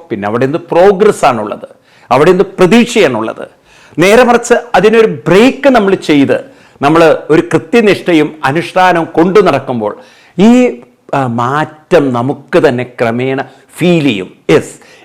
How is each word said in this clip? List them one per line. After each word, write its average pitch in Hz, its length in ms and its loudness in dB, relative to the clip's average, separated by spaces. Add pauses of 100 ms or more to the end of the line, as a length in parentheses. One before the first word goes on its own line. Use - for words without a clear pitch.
(100)
പിന്നെ 101 180 -6
അവിടെ 120 160 -2
എന്ത് 143 140 -4 (120)
പ്രോഗ്രസ് 190 540 2
ആണുള്ളത്, 110 440 -4 (420)
അവിടെ 143 200 2
എന്ത് 180 160 2 (120)
പ്രതീക്ഷയാണുള്ളത്? 175 840 0 (540)
നേരെ 208 260 4
മറിച്ച് 233 300 0 (200)
അതിനൊരു 214 360 2 (160)
ബ്രേക്ക് 254 500 2
നമ്മൾ 196 180 0
ചെയ്ത് 147 440 0 (440)
നമ്മൾ 160 200 2 (280)
ഒരു 156 120 2 (100)
കൃത്യനിഷ്ഠയും 175 760 0 (160)
അനുഷ്ഠാനവും 170 680 0
കൊണ്ടു 175 280 2
നടക്കുമ്പോൾ 131 520 -2 (460)
ഈ, 208 120 4 (640)
ആ, 139 120 -2
മാറ്റം 139 840 -2
നമുക്ക് 131 460 -4 (100)
തന്നെ 120 160 -2 (140)
ക്രമേണ 127 400 -2 (400)
ഫീൽ 165 260 0
ചെയ്യും. 101 260 -4 (200)
യെസ്, 147 240 0 (300)